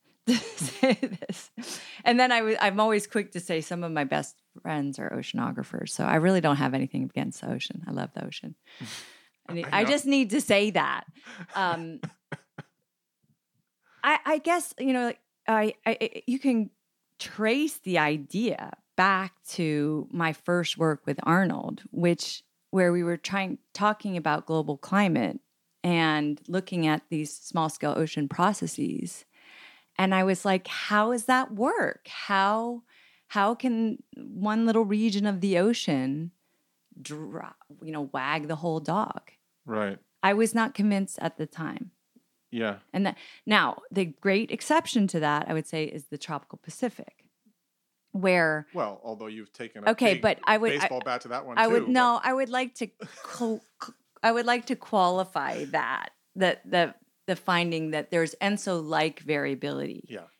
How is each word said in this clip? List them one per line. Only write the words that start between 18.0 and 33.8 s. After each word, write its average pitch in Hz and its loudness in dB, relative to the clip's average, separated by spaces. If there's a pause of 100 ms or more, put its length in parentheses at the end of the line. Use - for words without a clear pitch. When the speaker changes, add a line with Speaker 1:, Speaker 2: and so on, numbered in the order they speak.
Speaker 1:
back 190 2 (160)
to 151 0
my 160 0
first 175 -2
work 156 0
with 147 -4
Arnold, - 2
which, - 0 (280)
where 180 4
we 175 2
were 170 -2
trying, 190 -4 (160)
talking 208 0
about 156 0
global 156 -2
climate 175 2 (440)
and 156 2
looking 180 -2
at 156 2
these 151 -6
small 160 -2
scale 147 -2
ocean 156 0
processes. 175 -2 (720)
And 190 4
I 185 4
was 190 0
like, 190 2
"How 208 0
does 233 -2
that 254 2
work? 247 -2
How, 220 0 (440)
how 208 2
can 226 0 (140)